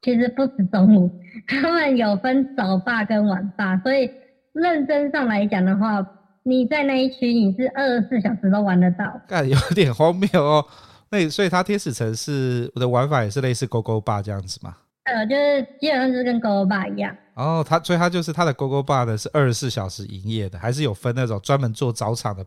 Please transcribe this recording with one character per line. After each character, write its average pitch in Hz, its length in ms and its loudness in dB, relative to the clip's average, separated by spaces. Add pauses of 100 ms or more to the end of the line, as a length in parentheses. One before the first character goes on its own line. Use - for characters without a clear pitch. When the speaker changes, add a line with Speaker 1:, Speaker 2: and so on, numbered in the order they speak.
Speaker 1:
其 247 160 0
实 240 120 2
不 269 140 -2
止 262 280 -2
中 208 240 8
午， 180 120 6 (380)
他 277 140 -2 (100)
们 302 260 2
有 208 200 2
分 262 400 0
早 190 200 0
霸 214 280 -2
跟 208 240 2
晚 190 280 -2
霸， 190 220 0
所 247 160 0
以 262 160 0 (420)
认 320 360 0
真 294 240 0
上 277 160 0
来 208 180 2
讲 196 180 0
的 190 120 2
话， 202 280 0 (380)
你 254 240 2
在 294 160 0
那 269 180 2
一 262 80 2
区 247 240 -2
你 214 200 2
是 254 240 -2
二 277 120 0
十 240 200 0
四 247 120 -2
小 240 160 -2
时 190 140 0
都 208 100 4
玩 185 200 4
得 180 100 6
到。 180 380 -4
Speaker 2:
干， 160 200 0
有 135 80 4 (160)
点 165 220 4
荒 160 220 4
谬 190 180 2
哦。 151 300 4 (440)
那 185 200 0
所 202 160 0
以 185 40 2
它 180 140 2
天 202 160 -2
使 151 140 -4
城 113 200 -2
是， 123 640 -2
的 123 140 0
玩 123 200 2
法 139 140 2
也 104 80 -2
是 135 100 -4
类 127 140 0
似 131 100 -6
勾 117 160 -2
勾 110 200 -2
吧 107 200 -2
这 101 120 -8
样 98 100 -6
子 98 180 -12
吗？ 95 160 -16 (280)
Speaker 1:
呃， 233 200 -2
就 240 120 -2
是 285 260 2 (180)
基 294 80 -2
本 294 80 2
上 254 140 0
就 254 40 0
是 254 100 -2
跟 240 160 0
勾 226 80 -2
勾 196 180 2
吧 190 220 0
一 101 80 -8
样。 - 200 -6 (180)
Speaker 2:
哦， 156 320 -2
它， 165 120 2
所 175 160 -2
以 170 40 2
它 175 120 0
就 175 100 -2
是 160 120 -4
它 175 120 -2
的 156 80 2
勾 135 160 -4
勾 139 140 0
吧 135 220 0
呢 113 120 -2
是 - 160 -8
二 143 140 4
十 123 80 2
四 123 160 -4
小 98 180 -4
时 98 180 -12
营 95 180 -14
业 107 240 -4
的， 87 100 -12
还 110 140 -2
是 143 100 -4
有 127 100 0
分 120 220 -4
那 127 100 -2
种 110 160 -4
专 139 200 0
门 120 120 -2
做 120 200 -2
早 110 200 -4
场 107 240 -6
的 95 100 -10